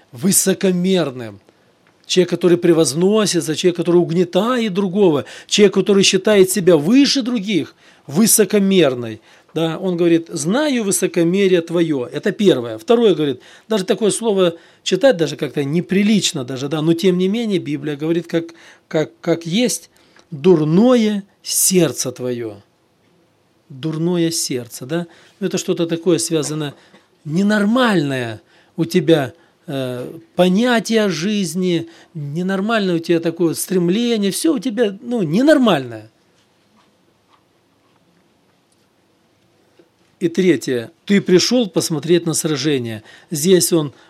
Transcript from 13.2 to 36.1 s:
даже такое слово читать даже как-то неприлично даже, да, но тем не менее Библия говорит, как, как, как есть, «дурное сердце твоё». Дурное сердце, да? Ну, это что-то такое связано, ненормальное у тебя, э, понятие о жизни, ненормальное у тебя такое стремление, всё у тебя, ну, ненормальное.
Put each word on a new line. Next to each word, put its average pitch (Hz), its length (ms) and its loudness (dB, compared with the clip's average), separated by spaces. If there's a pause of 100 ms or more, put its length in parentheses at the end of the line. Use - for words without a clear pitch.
даже 214 160 -2
такое 208 280 0
слово 190 440 0 (280)
читать 196 340 2
даже 147 180 -4
как-то 143 280 -6
неприлично 175 800 0
даже, 135 260 -8
да, 156 120 -4
но 165 120 2
тем 180 240 0
не 185 100 0
менее 208 320 -2
Библия 143 360 -6
говорит, 165 320 -4
как, 165 260 -6 (340)
как, 156 240 -4 (100)
как 165 240 -2
есть, 202 440 -2 (420)
«дурное 190 920 4 (200)
сердце 156 680 0
твоё». 117 500 -8 (1080)
Дурное 160 600 -2
сердце, 127 540 -8
да? 170 220 -6 (320)
Ну, 190 80 -4
это 180 100 -4
что-то 180 280 -2
такое 165 320 0
связано, 147 560 -4 (520)
ненормальное 185 1160 0 (360)
у 165 80 -2
тебя, 156 480 2 (340)
э, 135 520 -8 (160)
понятие 220 720 2
о 202 40 0
жизни, 180 800 -2 (240)
ненормальное 185 840 -4
у 160 40 -2
тебя 170 200 0
такое 165 360 -2
стремление, 196 760 -2
всё 320 220 -2
у 247 60 -4
тебя, 208 420 -2
ну, 240 200 -6
ненормальное. 160 880 2 (4000)